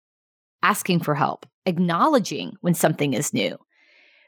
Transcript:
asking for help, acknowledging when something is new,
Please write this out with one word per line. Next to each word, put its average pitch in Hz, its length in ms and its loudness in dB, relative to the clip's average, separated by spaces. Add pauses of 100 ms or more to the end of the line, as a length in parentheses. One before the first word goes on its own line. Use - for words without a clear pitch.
(640)
asking 180 380 2
for 151 140 0
help, - 320 -2 (180)
acknowledging 175 960 0
when 170 140 2
something 147 400 0
is 127 180 -4
new, 98 240 -2 (720)